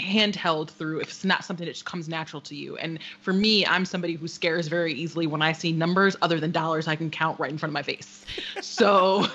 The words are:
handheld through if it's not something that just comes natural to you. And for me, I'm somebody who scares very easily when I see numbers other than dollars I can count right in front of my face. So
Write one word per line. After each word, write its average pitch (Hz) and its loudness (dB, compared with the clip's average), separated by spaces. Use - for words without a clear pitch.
handheld 175 0
through 160 -6
if 147 -6
it's - -16
not 190 0
something 175 -8
that 147 -8
just - -12
comes 165 -8
natural 160 -8
to - -16
you. 143 -10
And 165 -6
for 185 0
me, 208 4
I'm 180 2
somebody 175 -4
who 160 -8
scares 165 -2
very 165 0
easily 160 -4
when 151 0
I 160 4
see 165 -2
numbers 180 4
other 170 2
than 160 0
dollars 160 0
I 156 2
can 160 -4
count 160 -2
right 139 -2
in 151 -6
front 156 -4
of - -4
my 143 -2
face. - -10
So 196 6